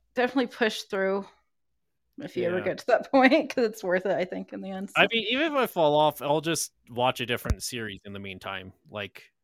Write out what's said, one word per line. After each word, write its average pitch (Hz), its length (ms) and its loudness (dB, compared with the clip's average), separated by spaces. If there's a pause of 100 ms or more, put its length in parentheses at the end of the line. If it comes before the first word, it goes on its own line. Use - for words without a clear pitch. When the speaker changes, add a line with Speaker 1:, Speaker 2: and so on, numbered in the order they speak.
(140)
Speaker 1:
definitely 247 340 2
push 220 340 -2
through 196 420 -2 (920)
if - 180 -12
you 180 80 -2
ever 175 140 -2
Speaker 2:
Yeah. 175 60 -4
Speaker 1:
get 180 140 -4
to - 100 -18
that - 220 2
<laughs> - 0 -
point, 269 440 6
'cause 247 100 2
it's 214 180 -2
worth 185 240 0
it, 190 100 0
I 170 80 -2
think, 190 280 -10
in 98 80 -12
the 95 100 -10
end, 95 260 -10
Speaker 2:
I 165 80 6
Speaker 1:
so. 208 80 4
Speaker 2:
mean, 226 180 0
even 269 180 0
if 302 60 -6
I 254 120 2
fall 151 300 2
off, 151 260 4
I'll 143 180 2
just 156 320 -4 (180)
watch 123 300 0
a 120 60 -6
different 113 380 -2
series 110 400 -8
in 101 80 -14
the 101 80 -10
meantime. 95 520 -10 (180)
Like, 101 340 -10 (200)